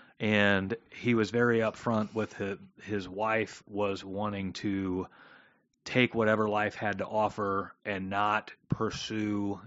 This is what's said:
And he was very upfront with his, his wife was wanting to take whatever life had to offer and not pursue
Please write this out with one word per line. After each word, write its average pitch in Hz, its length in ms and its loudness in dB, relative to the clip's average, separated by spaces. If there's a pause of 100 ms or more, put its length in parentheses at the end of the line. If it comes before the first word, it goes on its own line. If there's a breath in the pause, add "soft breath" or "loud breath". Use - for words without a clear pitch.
(200 soft breath)
And 101 560 4 (140)
he 120 240 0
was 110 160 4
very 120 300 2
upfront 110 540 0
with 107 200 -4
his, 98 240 -6 (240)
his 98 260 -6
wife 107 600 -2
was 98 360 -2
wanting 98 500 -4
to 95 540 -2 (800 soft breath)
take 123 300 2
whatever 107 340 4
life 104 240 0
had 101 240 -4
to 98 80 -4
offer 101 680 0 (140)
and 95 240 -4
not 104 420 0 (160)
pursue 104 1000 -2